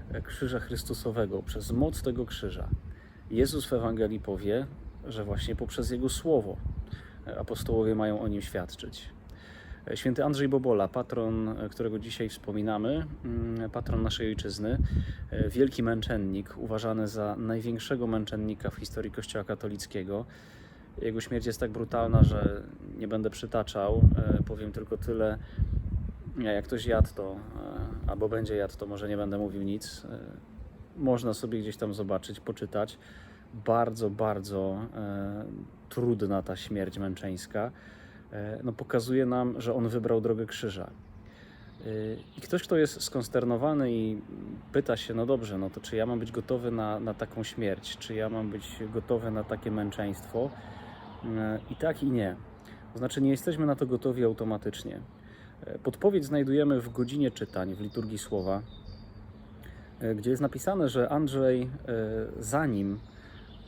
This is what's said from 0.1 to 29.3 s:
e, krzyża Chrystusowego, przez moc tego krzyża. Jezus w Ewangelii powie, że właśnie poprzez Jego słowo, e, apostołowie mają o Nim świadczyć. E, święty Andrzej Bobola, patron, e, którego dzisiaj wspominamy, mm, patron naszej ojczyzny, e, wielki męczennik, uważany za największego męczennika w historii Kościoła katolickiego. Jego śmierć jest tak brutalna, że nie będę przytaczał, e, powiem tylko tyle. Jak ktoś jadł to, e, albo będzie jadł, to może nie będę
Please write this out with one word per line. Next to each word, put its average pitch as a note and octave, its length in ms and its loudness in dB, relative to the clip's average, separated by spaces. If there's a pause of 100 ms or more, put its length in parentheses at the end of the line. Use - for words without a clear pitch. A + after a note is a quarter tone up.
e, - 100 -2
krzyża B2 380 -2
Chrystusowego, A2 800 -2
przez A2 300 -6
moc D3 300 4
tego B2 240 0
krzyża. - 420 -6 (600)
Jezus C3 360 4
w - 60 -6
Ewangelii A2+ 480 2
powie, G2+ 460 0 (380)
że A2 200 -6
właśnie G#2 320 -2
poprzez A#2 340 -2
Jego B2+ 180 2
słowo, A2 480 2 (720)
e, G#2+ 120 -8
apostołowie A2 560 2
mają G#2+ 260 2
o A2 80 -2
Nim G2+ 140 0
świadczyć. - 680 -8 (800)
E, - 60 -4
święty C3+ 280 2
Andrzej C#3+ 240 4
Bobola, B2 400 6
patron, A2+ 600 0
e, A2 200 -4
którego A2 300 -2
dzisiaj A2 300 -4
wspominamy, G#2+ 800 0 (180)
mm, A2+ 460 -2
patron A#2+ 320 0
naszej A2+ 260 0
ojczyzny, G#2+ 500 0 (520)
e, G#2+ 180 2
wielki B2+ 340 4
męczennik, G#2 760 0
uważany A2 520 0
za G#2 280 -2
największego A#2 720 -2
męczennika G#2+ 640 0
w - 60 -6
historii G#2 340 -6
Kościoła G#2+ 340 -4
katolickiego. G2+ 840 -4 (760)
Jego A2+ 180 0
śmierć A#2+ 260 -2
jest A2+ 140 -2
tak A2+ 100 0
brutalna, A2+ 520 4
że G#2 400 6 (360)
nie G#2+ 100 -4
będę G#2+ 220 0
przytaczał, G#2+ 720 0 (160)
e, G#2+ 260 4
powiem G#2+ 300 -4
tylko G#2+ 240 -4
tyle. A2 420 2 (1000)
Jak G#2+ 260 0
ktoś A#2 220 -4
jadł A2+ 280 6
to, F#2+ 220 -6 (720)
e, F#2+ 40 2
albo G2+ 180 2
będzie G#2+ 280 0
jadł, G2 200 0
to G#2 100 -8
może G2+ 220 -4
nie G#2 80 0
będę G2+ 220 0